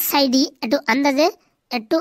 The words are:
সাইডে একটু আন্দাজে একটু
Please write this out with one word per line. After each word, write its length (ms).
সাইডে 320
একটু 140
আন্দাজে 340
একটু 300